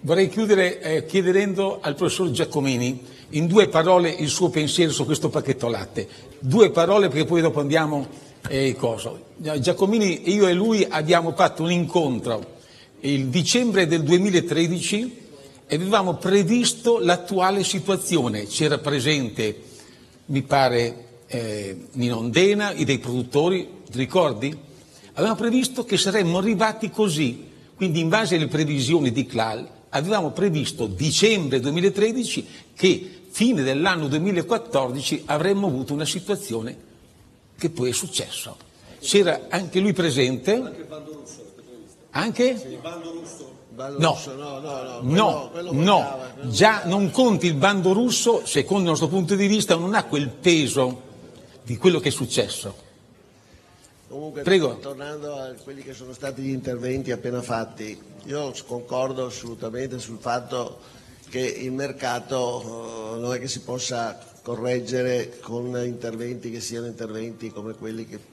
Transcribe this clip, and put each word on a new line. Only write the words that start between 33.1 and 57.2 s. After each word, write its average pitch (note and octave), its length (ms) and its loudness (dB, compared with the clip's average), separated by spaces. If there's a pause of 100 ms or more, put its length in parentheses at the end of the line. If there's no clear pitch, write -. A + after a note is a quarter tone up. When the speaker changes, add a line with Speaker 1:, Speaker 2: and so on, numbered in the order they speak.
Speaker 1:
fine G#3+ 340 2
dell'anno D3+ 440 0
duemilaquattordici D3+ 1160 0
avremmo F#3+ 420 0
avuto C3 260 -2
una D3 120 -2
situazione B2 720 -6 (800)
che E3+ 140 -2
poi B2 180 -2
è B2 40 -2
successo. - 600 -6 (440)
C'era F3 500 4
anche F3 300 -2
lui G3+ 140 4
presente. C3 580 2
Anche A#3+ 300 -2
il - 40 -14
bando D3+ 280 -16
russo? - 400 -20 (580)
Anche? A#3 460 0
Speaker 2:
Sì, D#3+ 100 -12
il - 140 -12
bando E3 300 -12
russo. - 400 -14 (220)
Bando C3+ 260 -10
Speaker 1:
No. D#3+ 120 4
Speaker 2:
russo, C3+ 240 -6
no, C#3+ 240 -12
no, C#3+ 240 -10
no, B2 180 -12
Speaker 1:
No, D3+ 480 2
Speaker 2:
quello, - 0 -
quello - 240 -8
Speaker 1:
no. F3 240 6
Speaker 2:
mancava, C3+ 300 -2
quello B2+ 240 -10
Speaker 1:
Già F#3 180 6
Speaker 2:
mancava. G3 260 0
Speaker 1:
non G3 160 0
conti A3 360 4
il E3 80 2
bando F#3 360 2
russo, A#3 540 2
secondo F#3+ 380 0
il E3+ 60 2
nostro D#3 180 2
punto F#3 280 0
di G3 120 2
vista, G3 280 2
non F3+ 200 -2
ha G3+ 80 2
quel C#3+ 260 -2
peso C3 720 2 (640)
di A#2 120 -6
quello E3+ 240 4
che C#3+ 100 0
è - 20 -2
successo. G#2 720 -4 (1300)
Speaker 2:
Comunque, D3 360 -12
Speaker 1:
Prego. D3+ 340 2
Speaker 2:
tornando C#3+ 600 -12
a C3 260 -12
quelli C#3 180 -16
che C3 120 -16
sono B2+ 200 -16
stati C3+ 300 -10
gli C3+ 80 -4
interventi B2+ 600 -4
appena B2 300 -4